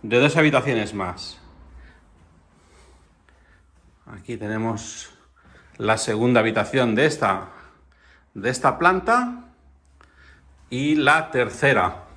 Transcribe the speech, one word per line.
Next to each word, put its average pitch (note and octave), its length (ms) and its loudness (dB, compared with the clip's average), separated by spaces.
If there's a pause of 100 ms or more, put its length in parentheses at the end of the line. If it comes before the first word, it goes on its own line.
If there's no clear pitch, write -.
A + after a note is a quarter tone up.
de A#2 180 2
dos D3 160 4
habitaciones B2 580 2
más. F#2 460 -8 (2750)
Aquí A2 300 -14
tenemos A2 760 -6 (680)
la A2 200 0
segunda A#2 400 2
habitación A2+ 560 0
de C3+ 120 4
esta, G2 420 -2 (840)
de G#2 160 -4
esta B2+ 280 0
planta A3 680 0 (1200)
y C#3 240 0
la D3+ 380 2
tercera. A#2 720 0 (120)